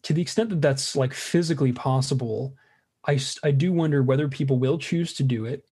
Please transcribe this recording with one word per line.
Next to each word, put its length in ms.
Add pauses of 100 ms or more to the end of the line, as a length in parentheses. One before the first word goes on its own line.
To 100
the 80
extent 280
that 120
that's, 340
like, 180
physically 580
possible, 840 (500)
I 100
s-, 280
I 80
do 220
wonder 300
whether 240
people 320
will 180
choose 360
to 100
do 220
it 200 (140)